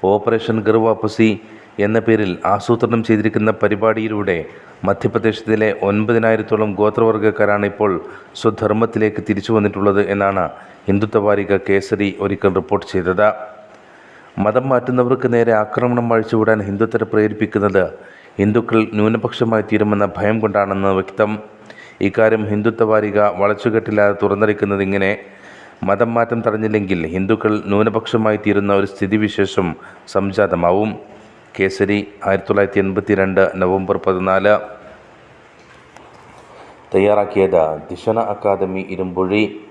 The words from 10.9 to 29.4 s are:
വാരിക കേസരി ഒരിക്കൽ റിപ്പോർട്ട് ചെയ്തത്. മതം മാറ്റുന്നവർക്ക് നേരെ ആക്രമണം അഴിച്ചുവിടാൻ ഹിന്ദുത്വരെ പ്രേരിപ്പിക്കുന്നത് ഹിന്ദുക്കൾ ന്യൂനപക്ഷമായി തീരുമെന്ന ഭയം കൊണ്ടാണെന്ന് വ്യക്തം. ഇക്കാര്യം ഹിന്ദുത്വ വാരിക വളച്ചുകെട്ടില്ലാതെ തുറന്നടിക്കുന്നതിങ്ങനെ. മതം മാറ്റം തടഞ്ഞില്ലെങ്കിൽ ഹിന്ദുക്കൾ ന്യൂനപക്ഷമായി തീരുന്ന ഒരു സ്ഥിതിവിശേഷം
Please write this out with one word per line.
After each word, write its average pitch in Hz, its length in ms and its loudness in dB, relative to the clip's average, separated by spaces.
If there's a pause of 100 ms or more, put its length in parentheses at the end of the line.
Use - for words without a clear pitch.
വാരിക 101 380 2
കേസരി 98 640 0
ഒരിക്കൽ 98 340 0
റിപ്പോർട്ട് 95 320 -2
ചെയ്തത്. 95 460 0 (1040)
മതം 117 300 0
മാറ്റുന്നവർക്ക് 123 640 0
നേരെ 117 200 2
ആക്രമണം 117 600 0
അഴിച്ചുവിടാൻ 110 500 2
ഹിന്ദുത്വരെ 107 420 -2
പ്രേരിപ്പിക്കുന്നത് 104 800 0 (540)
ഹിന്ദുക്കൾ 110 560 2
ന്യൂനപക്ഷമായി 110 680 0
തീരുമെന്ന 104 540 0
ഭയം 107 240 0
കൊണ്ടാണെന്ന് 98 480 0
വ്യക്തം. 104 500 -2 (600)
ഇക്കാര്യം 110 440 2
ഹിന്ദുത്വ 107 400 0
വാരിക 107 360 2
വളച്ചുകെട്ടില്ലാതെ 104 1040 0
തുറന്നടിക്കുന്നതിങ്ങനെ. 101 960 0 (640)
മതം 104 320 0
മാറ്റം 117 280 0
തടഞ്ഞില്ലെങ്കിൽ 104 640 -2
ഹിന്ദുക്കൾ 104 600 -2
ന്യൂനപക്ഷമായി 110 680 0
തീരുന്ന 101 380 0
ഒരു 98 120 2
സ്ഥിതിവിശേഷം 98 920 -2 (320)